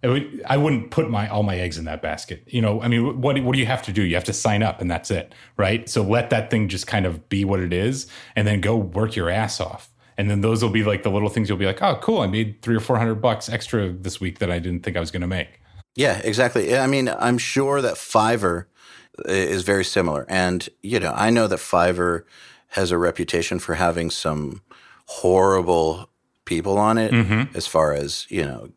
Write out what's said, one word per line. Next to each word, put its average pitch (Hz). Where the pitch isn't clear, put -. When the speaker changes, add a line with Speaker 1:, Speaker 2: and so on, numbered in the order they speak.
Speaker 1:
it 127
would, 143
I 139
wouldn't 147
put -
my, 107
all 107
my 98
eggs 85
in 80
that 78
basket. 78
You 120
know, 110
I 120
mean, 117
wh-, 127
what, 135
what 123
do 135
you 123
have 123
to 104
do? 107
You 87
have 92
to 98
sign 107
up 104
and 90
that's 85
it, -
right? 107
So -
let 113
that 113
thing 117
just 90
kind 101
of 82
be 98
what 98
it 87
is 117
and 107
then 104
go 107
work 104
your 87
ass 107
off. -
And 101
then 101
those 113
will 113
be, 107
like, 101
the 107
little 104
things 110
you'll 98
be 98
like, 95
"Oh, 180
cool, 220
I 101
made 107
three 117
or 107
four 117
hundred 110
bucks 110
extra 107
this 92
week 90
that 92
I 87
didn't 87
think 85
I 87
was 85
gonna 87
make." 92
Speaker 2:
Yeah, 127
exactly. 113
I 135
mean, 131
I'm 120
sure 139
that 107
Fiverr 107
i-, -
is 92
very 98
similar. 80
And, 92
you 107
know, 85
I 107
know 113
that 92
Fiverr 87
has 92
a 90
reputation 87
for 85
having 85
some 76
horrible 90
people 92
on 110
it 110
Speaker 1:
Mm-hmm. 113
Speaker 2:
as 85
far 78
as, 71
you 87
know 64